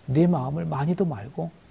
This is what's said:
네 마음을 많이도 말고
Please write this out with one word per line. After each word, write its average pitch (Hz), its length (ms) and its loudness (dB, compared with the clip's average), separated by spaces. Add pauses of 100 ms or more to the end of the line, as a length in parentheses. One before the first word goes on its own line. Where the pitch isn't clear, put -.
네 147 200 4
마음을 160 400 0
많이도 160 400 0
말고 139 460 -6 (200)